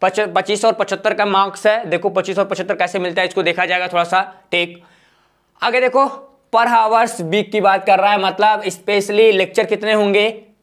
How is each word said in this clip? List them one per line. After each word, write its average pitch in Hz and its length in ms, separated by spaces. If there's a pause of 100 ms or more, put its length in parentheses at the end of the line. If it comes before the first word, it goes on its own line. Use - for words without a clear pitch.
पच-, 190 320
पच्चीस 202 300
और 226 80
पचहत्तर 202 420
का 208 120
मार्क्स 196 400
है। 220 180
देखो 175 240
पच्चीस 185 300
और 196 60
पचहत्तर 190 300
कैसे 180 240
मिलता 180 240
है, 180 60
इसको 185 140
देखा 175 240
जाएगा 180 220
थोड़ा 175 160
सा। 185 480
ठीक, 175 300 (800)
आगे 240 180
देखो 254 520 (240)
per 233 120
hours 226 520
week 185 300
की 214 100
बात 190 260
कर 190 120
रहा 202 140
है, 202 100
मतलब 208 400
specially 208 680
लेक्चर 190 320
कितने 208 280
होंगे, 208 500 (200)